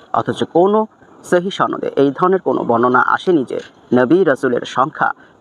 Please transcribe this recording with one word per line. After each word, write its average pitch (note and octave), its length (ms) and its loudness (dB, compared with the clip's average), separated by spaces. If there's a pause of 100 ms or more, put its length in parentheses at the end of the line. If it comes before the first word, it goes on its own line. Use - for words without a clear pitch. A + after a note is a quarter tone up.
(140)
অথচ A#2+ 300 -2
কোনো G3+ 440 0 (360)
সহিহ F3+ 260 0
সনদে - 460 -4
এই C#3 200 2
ধরনের F3+ 240 0
কোনো C3 240 -2
বর্ণনা B2 360 2
আসেনি C3+ 500 0
যে - 100 -6 (340)
নবী B2+ 300 4
রাসূলের B2+ 420 0
সংখ্যা - 480 -2 (280)